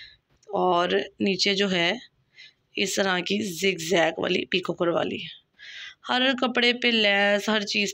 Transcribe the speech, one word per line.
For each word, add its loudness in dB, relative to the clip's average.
और 2
नीचे 0
जो 0
है 0
इस -2
तरह 2
की -2
जिगजैग 0
वाली 0
पीको -2
करवा 0
ली। -6
हर 0
कपड़े 2
पे 0
लेस, 2
हर 2
चीज़ -2